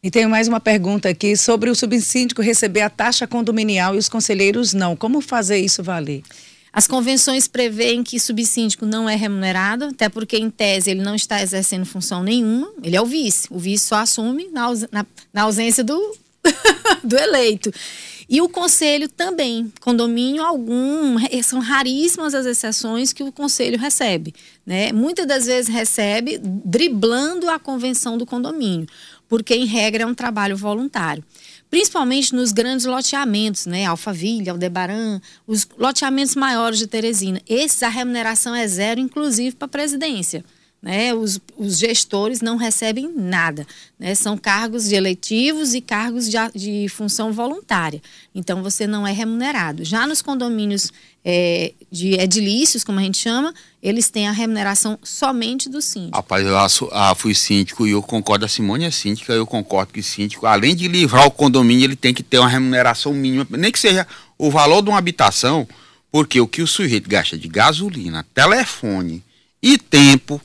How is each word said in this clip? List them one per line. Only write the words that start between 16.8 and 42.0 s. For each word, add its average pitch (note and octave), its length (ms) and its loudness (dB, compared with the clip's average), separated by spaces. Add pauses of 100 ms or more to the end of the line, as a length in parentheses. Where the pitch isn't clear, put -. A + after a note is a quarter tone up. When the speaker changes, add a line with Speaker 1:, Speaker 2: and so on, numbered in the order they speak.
Speaker 2:
do A#3 120 0
eleito. B3 560 2 (560)
E C#4+ 140 2
o F4 80 2
conselho D#4 600 0
também, B3+ 600 -4 (100)
condomínio A#3+ 600 0
algum, C4+ 760 0
re-, B3 260 -2
são B3+ 160 0
raríssimas C#4 720 0
as C4+ 140 -2
exceções A#3 680 -2
que - 80 -10
o C#4 100 -8
conselho B3 460 -2
recebe, G#3+ 560 -2 (320)
né? F#3+ 280 -2
Muitas D4+ 340 0
das C4 180 0
vezes B3 220 0
recebe A3+ 760 -2
driblando A#3+ 1080 0
a D#4+ 100 -2
convenção B3 580 -4
do A#3+ 80 -4
condomínio, B3 600 -4 (400)
porque, A3+ 260 0
em B3 120 0
regra, A3 380 0
é - 20 -2
um A#3+ 80 -4
trabalho G#3 420 -2
voluntário. G3+ 680 -4 (480)
Principalmente C#4 680 0
nos B3 160 0
grandes A#3+ 340 -2
loteamentos, B3+ 800 -2
né? F#3 200 -4
Alphaville, F#3 640 -4
Aldebaran, F#3 720 -4 (260)
os G#3+ 180 -2 (120)
loteamentos C4+ 580 0
maiores A#3 440 0
de A3 80 -4
Teresina. G3+ 600 -2
Esses, C#4 360 0
a A#3+ 60 0
remuneração A#3+ 640 -2
é A#3 140 -2
zero, G#3 320 -2
inclusive B3+ 560 -2
pra C#4+ 140 -10
presidência, C#4+ 720 -4 (380)
né? G#3 320 -2
Os, G#3+ 260 -2 (180)
os G3+ 200 -4
gestores A3+ 640 0